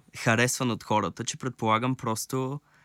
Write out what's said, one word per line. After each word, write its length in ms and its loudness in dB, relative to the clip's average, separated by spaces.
харесван 540 2
от 140 -4
хората, 400 0
че 120 -8
предполагам 600 0
просто 640 -4